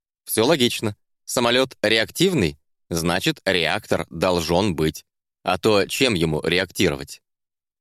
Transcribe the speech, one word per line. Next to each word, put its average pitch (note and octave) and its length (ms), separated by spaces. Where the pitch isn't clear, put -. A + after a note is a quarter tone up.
Всё A2 200
логично. A#2+ 500
Самолёт B2+ 580
реактивный, A2 760
значит, E2+ 560
реактор F2 640
должен F2 640
быть. D#2 300
А F#2 160
то G#2 260
чем B2 300
ему D#2+ 260
реактировать? E2 800